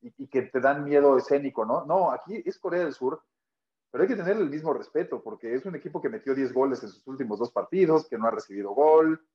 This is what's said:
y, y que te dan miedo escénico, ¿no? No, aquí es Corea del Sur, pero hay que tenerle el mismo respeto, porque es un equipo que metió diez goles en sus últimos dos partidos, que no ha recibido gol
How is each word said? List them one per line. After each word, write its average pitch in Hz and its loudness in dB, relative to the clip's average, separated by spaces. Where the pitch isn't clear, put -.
y, 233 -20
y 127 -20
que 127 -2
te 127 -4
dan 143 0
miedo 143 4
escénico, 139 0
¿no? 120 -4
No, 165 2
aquí 175 -8
es 185 -8
Corea 175 -2
del 147 -4
Sur, 135 -6
pero 131 0
hay 190 4
que 247 -2
tenerle 196 0
el 151 -2
mismo 156 -4
respeto, 139 -6
porque 113 -10
es 139 -4
un 185 -10
equipo 156 -10
que 139 -2
metió 135 -4
diez 131 -2
goles 127 0
en 107 -14
sus - -20
últimos 127 -6
dos 120 -4
partidos, 156 2
que 113 -8
no 107 0
ha 113 4
recibido 101 -6
gol 160 4